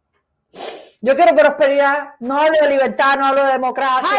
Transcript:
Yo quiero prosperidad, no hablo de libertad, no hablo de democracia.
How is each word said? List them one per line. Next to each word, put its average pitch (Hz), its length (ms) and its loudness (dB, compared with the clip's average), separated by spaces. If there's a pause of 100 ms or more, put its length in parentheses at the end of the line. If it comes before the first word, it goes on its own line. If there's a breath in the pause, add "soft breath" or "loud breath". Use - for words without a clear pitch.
(1000 loud breath)
Yo 254 160 0
quiero 339 180 4
prosperidad, 285 880 0
no 247 160 -6
hablo 311 240 2
de 294 80 2
libertad, 277 500 0
no 277 100 -2
hablo 269 180 0
de 269 60 0
democracia. 262 540 -2 (120)